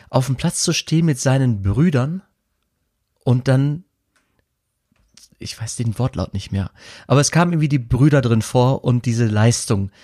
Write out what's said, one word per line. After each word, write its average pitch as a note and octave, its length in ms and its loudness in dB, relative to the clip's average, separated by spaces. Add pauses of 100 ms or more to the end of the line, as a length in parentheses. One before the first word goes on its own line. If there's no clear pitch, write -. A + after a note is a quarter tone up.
auf B2+ 160 0
dem C3 120 -2
Platz - 260 -4
zu E3+ 100 -2
stehen E3 320 -2
mit D3+ 140 0
seinen C3 420 0
Brüdern C#3 640 -2 (1000)
und B2+ 240 2
dann C#3+ 360 0 (1600)
ich - 140 -12
weiß - 180 -10
den A2+ 200 -4
Wortlaut - 360 -4
nicht - 180 -10
mehr, G2 200 -4 (360)
aber C3+ 140 4
es C#3 100 0
kamen F3 220 2
irgendwie D3+ 160 0
die C#3+ 100 0
Brüder C3+ 420 2
drin A2+ 200 2
vor B2+ 420 0
und B2 220 0
diese A#2 220 0
Leistung, G#2+ 640 0 (120)